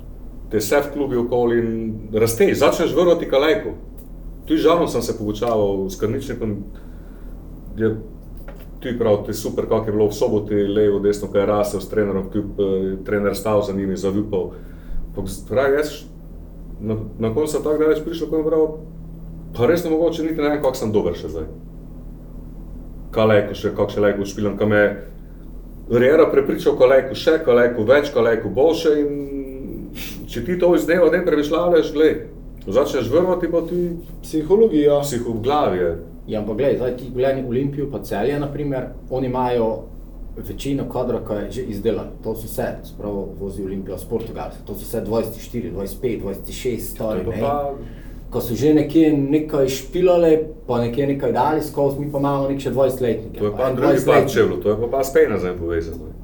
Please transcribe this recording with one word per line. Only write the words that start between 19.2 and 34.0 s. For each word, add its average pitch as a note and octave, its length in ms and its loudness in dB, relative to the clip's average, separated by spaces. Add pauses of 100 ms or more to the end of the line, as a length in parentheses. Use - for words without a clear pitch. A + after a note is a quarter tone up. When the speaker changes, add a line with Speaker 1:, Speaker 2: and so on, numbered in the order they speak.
Speaker 1:
pa A#3+ 140 0
resno E3 240 2
mogoče D#3 320 2
niti D#3+ 140 -2
ne D3 140 0
vem, D3 100 0
kako C3 160 2
sem A2 160 -2
dober F2+ 220 2
še E2+ 140 -8
zdaj. D#2+ 200 -8 (1600)
Ka A2 160 2
lajko G#2 300 4
še, G2+ 160 -2
kako G#2 180 0
še G#2 140 -2
lajko G2+ 240 2
špilam, G2+ 300 -2
ka G#2 100 2
me G#2+ 100 4
je G2+ 180 6 (1000)
Riera C3+ 320 8
prepričal, - 480 2
ka C3 120 6
lajko C3 280 6
še, D#3+ 240 2
ka B2 140 2
lajko A#2+ 320 4
več, C#3+ 240 6
ka B2 120 0
lajko A2 300 2
boljše D#3+ 440 4
in C#3+ 160 0 (1120)
če A#2+ 180 -8
ti F3 140 -2
to F3 160 4
iz D#3+ 120 4
dneva E3+ 220 6
v D3+ 60 6
dan F3+ 120 2
premišljavaš, D#3+ 640 4
glej, D3 240 6 (500)
začneš B2 440 0
vrvati, F3 400 2
pa E3+ 140 2
ti F3 180 -2 (380)